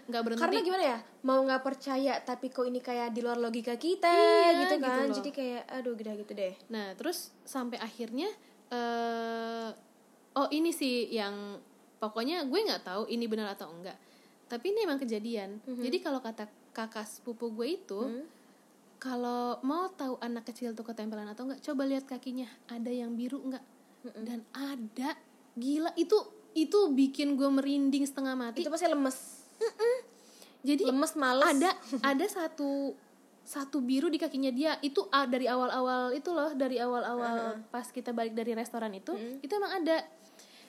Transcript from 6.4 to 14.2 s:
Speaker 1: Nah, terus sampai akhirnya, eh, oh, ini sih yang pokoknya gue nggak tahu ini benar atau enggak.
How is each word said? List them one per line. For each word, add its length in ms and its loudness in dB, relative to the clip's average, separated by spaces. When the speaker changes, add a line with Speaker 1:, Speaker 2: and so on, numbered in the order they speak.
Speaker 1:
Nah, 240 -6
terus 240 -4
sampai 380 -6
akhirnya, 480 -4
eh, 1000 -2
oh, 140 4
ini 200 2
sih 400 0
yang 460 -4
pokoknya 460 -2
gue 180 0
nggak 220 0
tahu 240 -4
ini 180 -2
benar 240 -2
atau 220 -10
enggak. 240 -12